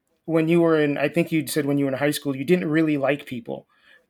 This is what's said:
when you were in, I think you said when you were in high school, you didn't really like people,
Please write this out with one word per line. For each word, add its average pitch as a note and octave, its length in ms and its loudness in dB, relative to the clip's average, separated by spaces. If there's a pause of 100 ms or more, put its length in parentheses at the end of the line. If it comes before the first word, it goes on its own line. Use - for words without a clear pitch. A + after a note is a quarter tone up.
(260)
when D#3+ 240 0
you E3+ 120 6
were D#3+ 180 4
in, D3 180 0
I C#3 100 0
think E3+ 240 -2
you D#3 160 0
said D3 180 -2
when C#3+ 120 0
you C#3 80 0
were C3+ 60 -2
in B2+ 60 -4
high D3 140 0
school, C#3+ 240 -4
you C3+ 100 -8
didn't F3+ 240 2
really D#3 280 0
like C#3 300 -2
people, C3 400 -12 (420)